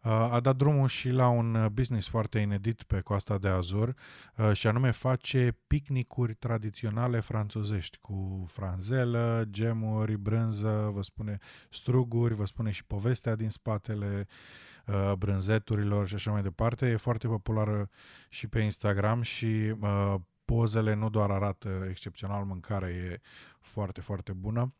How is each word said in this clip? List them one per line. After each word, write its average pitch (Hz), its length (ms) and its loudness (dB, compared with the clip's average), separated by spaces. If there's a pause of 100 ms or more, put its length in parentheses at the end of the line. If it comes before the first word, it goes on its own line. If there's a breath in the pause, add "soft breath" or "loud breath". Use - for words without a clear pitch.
uh, 117 80 0
a 117 280 2
dat 131 160 4
drumul 139 320 4
și - 220 -2
la 127 180 4
un, 117 280 2
uh, 110 100 4
business 113 420 0
foarte 110 320 -2
inedit 101 440 -2
pe 98 160 0
Coasta 101 380 -2
de 98 100 0
Azur, 95 480 0 (420 loud breath)
uh, 110 160 4
și - 140 2
anume 120 240 4
face 127 680 0 (100)
picnicuri 127 680 0
tradiționale 113 840 -2
franțuzești, 104 800 -4
cu 95 500 -6
franzelă, 117 1000 -2
gemuri, 110 680 0
brânză, 107 760 0
vă 98 80 -2
spune 104 360 -6 (320 loud breath)
struguri, 117 640 2
vă 104 120 0
spune 107 260 -4
și - 140 -8
povestea 113 500 0
din 110 140 -4
spatele, 101 800 -4 (580 loud breath)
uh, 101 320 2
brânzeturilor 101 920 2
și 104 80 -4
așa 107 160 -2
mai 104 100 2
departe. 113 480 0
E 117 60 2
foarte 113 320 -2
populară 107 600 0 (400 loud breath)
și - 180 -10
pe 117 120 0
Instagram 107 600 2
și, 110 580 0
uh, 101 360 2 (300)
pozele 110 480 2
nu 107 160 0
doar 104 200 2
arată 98 600 -2
excepțional 98 540 -6
mâncarea, 95 460 -4
e 90 320 -6 (380 loud breath)
foarte, 95 420 -8
foarte 98 300 -6
bună. 110 480 -2